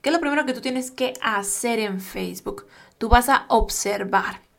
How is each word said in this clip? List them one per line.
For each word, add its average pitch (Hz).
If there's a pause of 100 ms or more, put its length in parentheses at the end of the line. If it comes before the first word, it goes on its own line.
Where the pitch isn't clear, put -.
¿Qué -
es 311
lo 339
primero 294
que 254
tú 247
tienes 254
que 254
hacer 220
en 196
Facebook? 185 (320)
Tú 226
vas 240
a 269
observar. 196 (120)